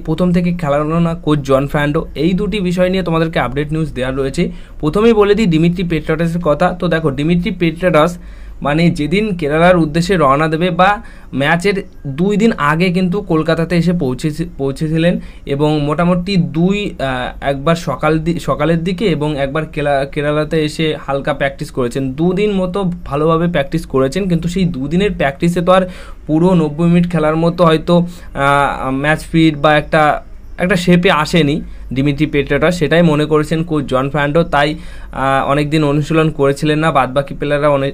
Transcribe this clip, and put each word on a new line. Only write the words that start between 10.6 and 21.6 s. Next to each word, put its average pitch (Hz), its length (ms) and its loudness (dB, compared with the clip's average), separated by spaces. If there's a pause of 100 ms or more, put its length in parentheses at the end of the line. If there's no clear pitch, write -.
বা 190 300 2 (320)
ম্যাচের 175 500 0 (240)
দুই 180 300 0
দিন 226 200 4
আগে 160 320 2
কিন্তু 185 320 0
কলকাতাতে 165 540 0
এসে 170 180 2
পৌঁছেছি-, 151 640 -2
পৌঁছেছিলেন 160 640 0 (260)
এবং 151 360 0
মোটামুটি 175 560 0
দুই, 175 540 0
আহ, 127 580 -6
একবার 143 260 0
সকাল 156 440 -2
দি-, 156 200 -2
সকালের 156 440 0
দিকে 196 220 -2
এবং 151 320 -2
একবার 139 280 -4
কেলা-, 143 460 -2
কেরালাতে 151 540 -2
এসে 156 300 -2 (120)
হালকা 139 260 -2
practice 139 380 -4